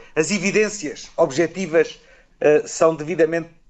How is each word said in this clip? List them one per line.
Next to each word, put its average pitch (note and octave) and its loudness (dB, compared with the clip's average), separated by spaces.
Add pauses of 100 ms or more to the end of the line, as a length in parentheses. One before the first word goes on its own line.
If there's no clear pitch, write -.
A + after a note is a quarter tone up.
(160)
as D#3 0
evidências G3 -4
objetivas, D#3+ 0 (420)
eh, D3 4
são E3 0
devidamente D#3+ -2 (200)